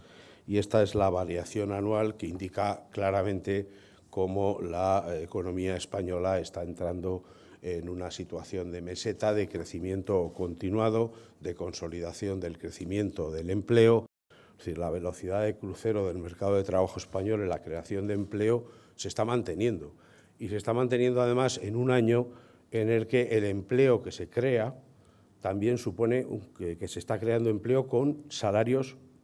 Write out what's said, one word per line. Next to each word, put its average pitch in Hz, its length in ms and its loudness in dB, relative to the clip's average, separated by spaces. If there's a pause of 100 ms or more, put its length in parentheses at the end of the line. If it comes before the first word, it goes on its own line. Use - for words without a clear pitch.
(460)
Y 101 120 0
esta 104 240 4
es 98 120 0
la 98 160 4
variación 90 640 -2
anual 107 440 0
que 87 100 -8
indica 92 640 -4
claramente 98 760 0 (400)
cómo 98 520 0
la, 92 480 2
eh, 82 140 -4
economía 92 540 -2
española 90 640 -2
está 85 220 -8
entrando 90 600 -4 (400)
en 87 260 -6
una 90 220 -8
situación 87 640 -8
de 87 80 -8
meseta, 98 540 -2
de 104 140 0
crecimiento 90 840 -2
continuado, 110 800 0 (280)
de 90 140 -8
consolidación 87 880 -6
del 85 180 -6
crecimiento 92 720 -4
del 82 200 -4
empleo. 113 560 6 (240)
Es - 360 -20
decir, 82 120 -4
la 85 120 -2
velocidad 90 540 -2
de 107 120 0
crucero 101 520 -2
del 87 100 -4
mercado 87 380 0
de 98 80 4
trabajo 92 340 2
español 104 440 -2
en 95 60 0
la 82 140 -2
creación 85 440 -4
de 104 80 -2
empleo 107 520 0 (300)
se - 120 -8
está 107 160 0
manteniendo. 98 720 0 (440)
Y 113 100 -8
se 101 80 -2
está 110 160 0
manteniendo, 123 480 4
además, 123 420 2
en 104 140 -4
un 123 140 2
año 120 380 4 (420)
en 110 180 0
el 113 180 2
que 120 300 4
el 104 80 4
empleo 113 580 4
que - 80 -8
se 87 180 -8
crea 123 460 0 (680)
también 101 380 0
supone 117 460 0
un, 107 160 -6 (140)
que, 85 220 -6
que 98 120 -8
se - 100 -12
está 110 200 -2
creando 113 320 2
empleo 123 360 2
con 139 420 0
salarios 117 680 0 (280)